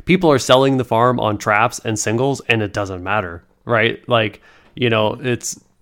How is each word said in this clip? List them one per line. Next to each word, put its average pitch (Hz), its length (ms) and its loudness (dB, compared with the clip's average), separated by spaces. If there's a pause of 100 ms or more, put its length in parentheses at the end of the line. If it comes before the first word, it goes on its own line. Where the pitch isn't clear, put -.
people 175 260 2
are 131 80 4
selling 135 380 4
the 127 60 -2
farm 120 360 2
on 107 180 0
traps 110 480 2
and 110 140 -4
singles, 131 480 -2
and 110 160 0
it 101 100 -6
doesn't 95 300 -6
matter, 92 400 -4 (220)
right? 113 440 -2
Like, 110 320 -2 (320)
you 120 160 -2
know, 107 320 0
it's, - 380 -6 (220)